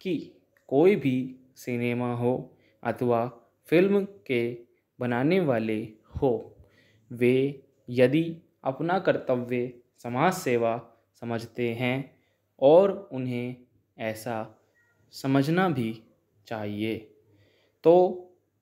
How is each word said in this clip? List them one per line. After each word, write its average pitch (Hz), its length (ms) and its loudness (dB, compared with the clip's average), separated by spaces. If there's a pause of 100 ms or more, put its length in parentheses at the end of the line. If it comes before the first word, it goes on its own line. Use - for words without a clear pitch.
कि 180 140 -4 (540)
कोई 175 260 4
भी 131 400 -2 (200)
सिनेमा 120 600 -4
हो 120 180 0 (500)
अथवा 120 420 0 (440)
फिल्म 196 340 4 (240)
के 120 300 -2 (420)
बनाने 123 420 0
वाले 110 380 -2 (340)
हो, - 420 -2 (560)
वे 127 520 0 (260)
यदि 127 360 4 (380)
अपना 165 360 -2
कर्तव्य 123 720 -2 (260)
समाज 131 360 0
सेवा 117 460 0 (420)
समझते 117 520 -6
हैं 127 440 -4 (440)
और 175 300 8 (200)
उन्हें 123 440 -6 (420)
ऐसा 113 400 -6 (760)
समझना 143 560 0
भी 120 220 -2 (560)
चाहिए, 107 500 -6 (840)
तो 180 500 4 (280)